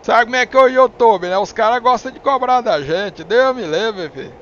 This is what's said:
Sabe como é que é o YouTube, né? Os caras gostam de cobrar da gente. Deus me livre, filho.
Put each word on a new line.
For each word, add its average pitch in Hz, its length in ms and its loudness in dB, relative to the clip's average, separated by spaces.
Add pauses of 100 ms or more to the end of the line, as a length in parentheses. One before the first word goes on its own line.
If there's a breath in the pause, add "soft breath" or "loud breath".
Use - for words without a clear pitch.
Sabe 226 240 2
como 240 100 -6
é 254 120 0
que 254 100 -2
é - 20 4
o 262 80 6
YouTube, 233 600 2
né? 185 80 0
Os 196 160 -4
caras 233 260 0
gostam 247 320 -2
de - 80 -20
cobrar 254 420 0
da 185 200 -2
gente. 165 420 -6
Deus 247 320 2
me 247 60 -10
livre, 180 480 -4
filho. 123 320 -14